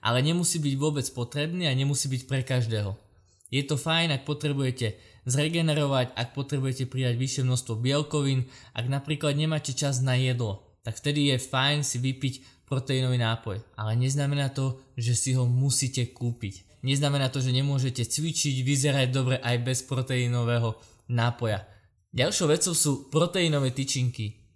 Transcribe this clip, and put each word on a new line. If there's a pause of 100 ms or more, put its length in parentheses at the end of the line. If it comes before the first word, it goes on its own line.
ale
nemusí
byť
vôbec
potrebný
a
nemusí
byť
pre
každého. (580)
Je
to
fajn,
ak
potrebujete (320)
zregenerovať,
ak
potrebujete
prijať
vyššie
množstvo (100)
bielkovín, (240)
ak
napríklad
nemáte
čas
na
jedlo, (240)
tak
vtedy
je
fajn
si
vypiť
proteínový
nápoj, (160)
ale
neznamená
to, (160)
že
si
ho
musíte
kúpiť.
Neznamená
to,
že
nemôžete
cvičiť,
vyzerať
dobre
aj
bez
proteínového (320)
nápoja. (480)
Ďalšou
vecou
sú
proteínové
tyčinky. (160)